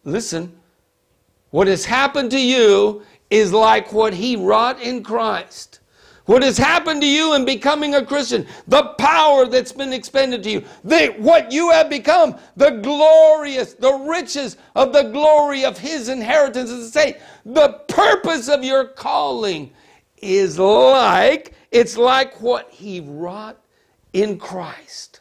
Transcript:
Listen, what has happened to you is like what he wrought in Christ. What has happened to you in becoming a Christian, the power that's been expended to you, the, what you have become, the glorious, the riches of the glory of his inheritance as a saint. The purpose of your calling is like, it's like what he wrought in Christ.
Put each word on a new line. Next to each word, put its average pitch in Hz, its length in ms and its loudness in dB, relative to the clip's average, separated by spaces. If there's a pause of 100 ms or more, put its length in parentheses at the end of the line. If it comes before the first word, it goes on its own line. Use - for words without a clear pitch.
Listen, 170 560 -8 (920)
what 190 180 0
has 190 160 -2
happened 269 480 -2
to 269 80 0
you 214 640 2 (280)
is 208 220 2
like 220 400 2
what 214 220 0
he 233 200 -4
wrought 220 460 -2
in 240 240 -10
Christ. 214 760 -8 (480)
What 247 160 4
has 233 160 0
happened 302 440 0
to 294 40 0
you 311 280 0
in 269 100 0
becoming 285 500 -2
a 269 100 2
Christian, 240 420 -4 (200)
the 269 160 2 (160)
power 285 480 4
that's 247 240 -2
been 269 220 -10
expended 254 500 -4
to 208 80 -8
you, 202 140 -6 (180)
the, 254 360 0
what 247 340 2
you 330 180 0
have 320 180 4
become, 294 480 0 (200)
the 277 140 4
glorious, 294 1040 2
the 262 180 0
riches 277 640 -6 (180)
of 247 180 0
the 285 100 4
glory 285 600 2
of 226 140 -4
his 247 300 -10
inheritance 254 600 -2
as 247 100 -12
a 226 120 -16
saint. 302 260 -2 (280)
The 277 420 0
purpose 330 640 -2
of 277 160 0
your 262 220 -2
calling 247 840 -6 (460)
is 190 420 -2
like, 233 960 2 (160)
it's 240 260 2
like 254 440 0
what 233 320 -4
he 185 280 -14
wrought 175 600 -14 (520)
in 202 240 -2
Christ. - 840 -16